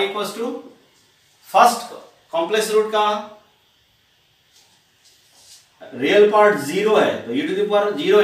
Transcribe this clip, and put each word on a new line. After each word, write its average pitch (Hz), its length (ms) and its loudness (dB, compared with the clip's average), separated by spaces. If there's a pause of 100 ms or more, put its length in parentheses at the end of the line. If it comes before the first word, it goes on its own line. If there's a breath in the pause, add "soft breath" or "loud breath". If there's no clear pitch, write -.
equals 202 300 -8
to 240 140 -8 (960)
फर्स्ट 233 440 2 (380)
कॉम्प्लेक्स 202 400 -2
रूट 214 200 0
का 208 140 0 (3000)
रियल 180 380 4
पार्ट 208 280 4
ज़ीरो 196 380 -2
है, - 280 -2
तो 165 80 -8
e 143 80 -2
to 185 160 -4
the 202 120 -2
power 208 280 0
zero 190 260 2